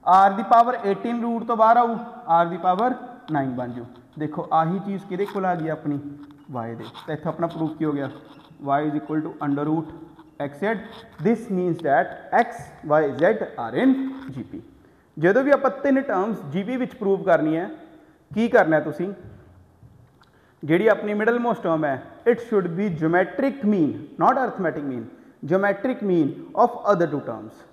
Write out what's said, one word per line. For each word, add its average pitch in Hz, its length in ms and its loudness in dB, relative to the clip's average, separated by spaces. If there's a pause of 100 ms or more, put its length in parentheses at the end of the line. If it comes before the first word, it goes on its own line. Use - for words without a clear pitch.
R 196 300 8
ਦੀ 226 140 -4
power 240 340 6
eighteen 214 380 -2
root 233 240 -4
ਤੋਂ 233 100 -2
ਬਾਹਰ 226 200 6
ਆਊ, 233 180 2 (480)
R 170 80 2
ਦੀ 180 120 -6
power 190 320 2 (380)
nine 139 240 -2
ਬਣ 123 160 -6
ਜੂ। 117 120 -10 (340)
ਦੇਖੋ 151 340 -6
ਆਹੀ 160 340 0
ਚੀਜ਼ 196 220 -8
ਕਿਹਦੇ 185 180 -4
ਕੋਲ 196 200 -4
ਆ 180 80 0
ਗਈ 156 140 -4
ਆਪਣੀ 147 320 -4 (560)
Y 117 220 -8
ਦੇ, 113 60 -12 (220)
ਤਾਂ 156 80 -6
ਇੱਥੇ 151 140 -6
ਆਪਣਾ 165 180 -4
proof 156 320 -4
ਕੀ 160 60 -2
ਹੋ 151 80 0
ਗਿਆ? 143 180 -4 (560)
Y 139 220 2
is 147 100 -4
equal 151 260 -4
to 165 60 -8 (140)
under 143 240 0
root 156 260 -4 (460)
X 143 200 -8
Z। 214 180 -2 (460)
This 220 160 4 (160)
means 180 300 -2
that 156 200 4 (340)
X, - 200 -2 (320)
Y, 156 100 6 (200)
Z 202 240 2 (180)
are 120 180 0
in 262 120 6 (380)
ਜੀ 123 100 -10
ਪੀ। - 200 -14 (540)
ਜਦੋਂ 196 280 4
ਵੀ 285 60 2
ਆਪਾਂ 269 200 4 (120)
ਤਿੰਨ 269 180 2
terms 220 400 -2 (120)
ਜੀ 185 100 -2
ਪੀ 247 140 -4
ਵਿੱਚ 247 200 -4
prove 196 280 0
ਕਰਨੀ 160 320 2
ਹੈ, 180 120 -4 (640)
ਕੀ 226 180 0
ਕਰਨਾ 160 280 4
ਹੈ 151 40 4
ਤੁਸੀਂ? 160 320 -6 (1500)
ਜਿਹੜੀ 170 260 2
ਆਪਣੀ 208 260 2
ਮਿਡਲ 214 240 2
ਮੋਸਟ 240 240 -2
ਟਰਮ 160 220 0
ਹੈ, 135 180 -2 (280)
it 233 180 2
should 190 200 0 (100)
be 208 100 0 (120)
geometric 190 720 0
mean, 151 220 2 (280)
not 262 220 4
arithmetic 156 460 -4
mean, 120 140 -8 (480)
geometric 202 580 0
mean 160 180 2 (360)
of - 140 -2 (140)
other 170 220 2
two 139 160 -6
terms। 110 420 -14